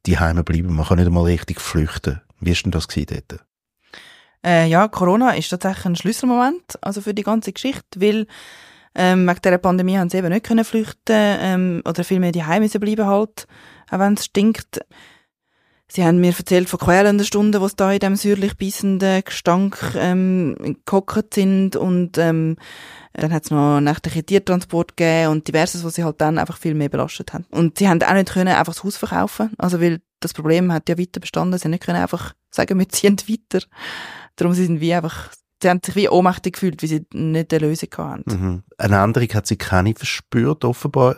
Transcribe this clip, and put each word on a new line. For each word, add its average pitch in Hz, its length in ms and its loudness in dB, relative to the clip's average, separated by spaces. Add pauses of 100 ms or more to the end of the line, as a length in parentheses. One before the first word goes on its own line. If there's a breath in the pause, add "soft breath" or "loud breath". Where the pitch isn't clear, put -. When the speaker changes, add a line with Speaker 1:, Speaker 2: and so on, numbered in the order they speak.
Speaker 1:
die 85 120 2
Heime 82 260 0
bleiben. 85 300 -2
Man 78 120 0
kann 87 120 4
nicht 87 80 4
einmal 85 180 2
richtig 85 360 -2
flüchten. - 600 -4 (200)
Wie 87 100 -2
ist 85 140 0
denn 92 80 -2
das 82 160 -4
gewesen - 400 -6
dort? - 160 -16 (1000 loud breath)
Speaker 2:
Äh, 170 240 4
ja, 170 200 4
Corona 208 440 2
ist - 160 -4
tatsächlich 190 380 -6
ein 175 100 0
Schlüsselmoment, 247 840 -2
also 202 200 -6
für 208 140 -6
die 202 100 -4
ganze 214 280 -2
Geschichte, - 480 -10
weil, 208 260 2 (680 loud breath)
ähm, 185 320 4
wegen 175 160 0
dieser 180 160 4
Pandemie 185 400 0
haben 180 120 -2
sie 185 80 -2
eben 185 140 -2
nicht - 140 -2
können 226 180 2
flüchten, - 440 -4
ähm, 190 760 0
oder 170 200 -4
vielmehr 180 260 0
die 170 140 -4
Heime 180 220 2
müssen 208 140 -2
bleiben 214 260 0
halt, 202 400 0 (440 loud breath)
auch 185 80 -2
wenn's 202 280 2
stinkt. - 540 0 (1120 soft breath)
Sie 185 140 0
haben 175 160 6
mir 175 160 4
erzählt 180 320 0
von 185 100 -6
quälenden 202 480 4
Stunden, 208 340 2
wo 190 60 0
sie 202 100 -6
da 190 140 2
in 202 80 0
diesem 196 180 0
säuerlich 202 400 0
beißenden 190 680 0
Gestank, 185 720 -2
ähm, 180 880 0
gehockt - 500 -2
sind 190 420 2
und, 180 420 0
ähm, 160 380 2 (580 loud breath)
dann 160 180 -2
hat's 156 180 -4
noch 147 300 2
nächtliche 156 420 -2
Tiertransport 180 720 0
gegeben 165 360 2
und 156 160 -2
diverses, 170 340 0
was 165 120 -8
sie 170 100 -4
halt 151 160 -4
dann 160 180 2
einfach 165 200 -4
viel 160 160 -4
mehr 147 160 -2
belastet 143 420 -6
haben. 165 180 -10
Und 165 280 0
sie 196 100 4
haben 165 140 4
auch - 100 2
nicht 190 200 2
können 185 220 0
einfach 165 200 0
das - 100 -14
Haus 202 120 -6
verkaufen, 208 640 -4
also 175 220 -2
weil 170 200 2 (200)
das - 140 -6
Problem 170 380 0
hat 156 160 -2
ja 170 100 -2
weiter 180 220 -6
bestanden, 180 380 -4
sie - 60 -8
haben 160 80 -2
nicht 180 120 -6
können 175 160 -2
einfach - 340 -6 (160)
sagen, 190 280 0
wir 185 100 0
ziehen 202 280 2 (100)
weiter. - 380 -4 (720 loud breath)
Darum 175 180 2
sie 180 120 2
sind 165 140 0
wie 165 140 0
einfach, 165 380 -6 (300)
sie - 60 4
haben 180 160 2
sich 180 120 -6
wie 202 120 2
ohnmächtig 180 460 2
gefühlt, 170 280 -4
wie 160 40 -4
sie 156 260 -4
nicht 160 400 -2
eine 156 140 2
Lösung 160 300 -4
hatten. 147 300 -10
Speaker 1:
Mhm. 92 360 -4 (140)
Eine 101 260 4
Änderung 113 280 2
hat 107 160 -2
sie 104 100 -2
keine 95 380 0
verspürt, - 720 -2
offenbar. 127 540 2